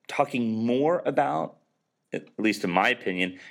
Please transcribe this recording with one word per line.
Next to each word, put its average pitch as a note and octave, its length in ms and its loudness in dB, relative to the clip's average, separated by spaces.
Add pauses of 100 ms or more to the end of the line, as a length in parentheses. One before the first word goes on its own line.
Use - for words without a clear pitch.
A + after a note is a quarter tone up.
talking A2+ 580 -2
more C#3 400 2
about, D3 540 0 (560)
at - 120 -8 (120)
least G#2+ 260 0
in F#2 60 -2
my F#2+ 180 4
opinion, F#2 500 -2 (120)